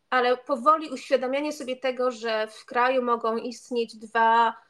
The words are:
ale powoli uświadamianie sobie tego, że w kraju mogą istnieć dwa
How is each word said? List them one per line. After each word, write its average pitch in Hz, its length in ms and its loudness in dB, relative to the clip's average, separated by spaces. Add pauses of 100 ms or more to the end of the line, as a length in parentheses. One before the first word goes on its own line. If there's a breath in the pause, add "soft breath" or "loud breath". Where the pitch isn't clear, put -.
ale 247 280 2
powoli 302 520 0
uświadamianie 262 640 -2
sobie 254 220 -8
tego, 254 360 -2
że 220 360 -4
w - 180 -20
kraju 254 380 0
mogą 226 340 0
istnieć 233 580 -6
dwa 226 600 2 (140 loud breath)